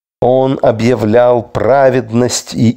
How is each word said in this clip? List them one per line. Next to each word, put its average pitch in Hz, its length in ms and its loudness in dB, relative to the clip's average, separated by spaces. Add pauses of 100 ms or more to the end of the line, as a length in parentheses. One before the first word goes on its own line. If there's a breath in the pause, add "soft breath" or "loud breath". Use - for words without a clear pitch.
(220)
он 131 400 0
объявлял 117 800 0
праведность 120 1120 -2
и 120 220 2